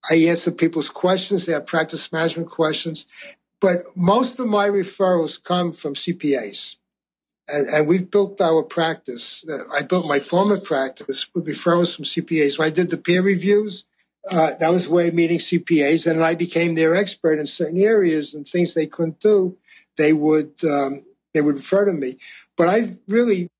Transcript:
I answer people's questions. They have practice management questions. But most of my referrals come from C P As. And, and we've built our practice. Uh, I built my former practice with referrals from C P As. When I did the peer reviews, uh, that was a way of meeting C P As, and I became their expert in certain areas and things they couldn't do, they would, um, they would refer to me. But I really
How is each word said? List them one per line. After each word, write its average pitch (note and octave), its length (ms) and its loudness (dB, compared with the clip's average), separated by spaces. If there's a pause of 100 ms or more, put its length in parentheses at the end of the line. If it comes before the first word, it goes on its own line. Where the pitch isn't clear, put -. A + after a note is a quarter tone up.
I D#3+ 60 4
answer E3 340 2
people's D#3+ 400 -2
questions. F#3 560 -2
They E3 80 -2
have D3 140 -4
practice D#3+ 440 -4
management E3 380 -2
questions. D#3+ 560 -2 (560)
But F3+ 340 0
most G#3 440 2
of B3 80 -2
my G#3 200 2
referrals F#3 720 0
come F3+ 320 -2
from D3+ 220 -8
C - 200 -4
P D3 200 0
As. A2 440 -6 (720)
And, C#3+ 200 -2
and D3+ 200 2
we've F3+ 220 0
built G3 320 0
our D#3+ 220 2
practice. - 840 -6
Uh, C#3+ 120 -8 (180)
I C#3+ 60 -2
built F3 240 -2
my C#3+ 100 2
former F#3+ 420 2
practice C3+ 580 -4 (180)
with E3 100 -4
referrals E3+ 500 0
from D3+ 100 -10
C - 160 -4
P D#3 200 -2
As. C#3+ 160 2
When D#3+ 80 0
I D#3+ 60 0
did E3+ 180 0
the D#3 80 -4
peer F3+ 240 0
reviews, G3 640 0 (460)
uh, D#3+ 280 2
that D#3+ 120 2
was F3+ 160 0
a D3 40 -2
way E3+ 180 4
of D#3+ 40 -4
meeting E3+ 240 2
C - 220 0
P D#3+ 240 2
As, D#3+ 240 2
and D#3+ 160 2
I E3 100 2
became E3+ 400 -2
their D#3+ 220 4
expert F3+ 420 0
in D3+ 80 -4
certain D#3+ 320 -4
areas F#3 560 2
and D3+ 100 -12
things F3 300 -2
they D#3 140 -2
couldn't D#3+ 320 -6
do, F#3+ 360 2 (440)
they D3+ 140 4
would, D3+ 500 2
um, C#3 420 -2 (300)
they D3 60 2
would D3 160 2
refer G3 280 2
to G3 80 0
me. C3+ 240 -6 (400)
But E3+ 120 4
I G#3 240 0 (140)
really G3+ 420 0 (100)